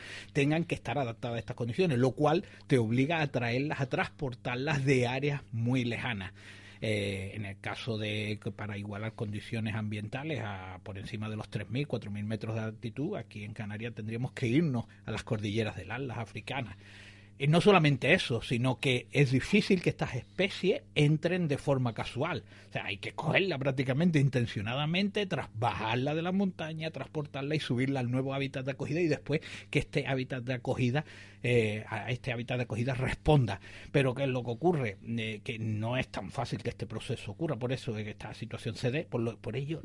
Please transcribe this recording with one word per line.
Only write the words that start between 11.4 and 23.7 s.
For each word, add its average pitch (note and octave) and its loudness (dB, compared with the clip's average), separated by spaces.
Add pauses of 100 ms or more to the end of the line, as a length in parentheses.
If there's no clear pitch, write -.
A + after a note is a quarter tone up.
tres G#2+ -6
mil, C3+ -2
cuatro A2 -6
mil G#2 -6
metros A2 -4
de A2+ -2
altitud, A2 -6
aquí - -10
en G#2 -10
Canarias G#2+ -8
tendríamos A#2 -4
que - -2
irnos C3+ 2 (220)
a - -6
las G#2+ -4
cordilleras G#2+ 0
del F#2+ -10
Atlas B2 -6
africanas. A2+ -8 (640)
Y C#3+ 0
no E3 8
solamente D#3 8
eso, B2+ 2
sino B2+ 2
que B2 2
es C3+ 6
difícil F#3+ 4
que D#3 4
estas - -4
especies F#3 0 (120)
entren D#3 4
de C#3 0
forma B2+ 0
casual. B2 -4 (240)
O - -20
sea, G2+ -4
hay F#2+ -4
que G#2+ -8
cogerla D#3+ 2
prácticamente C#3 2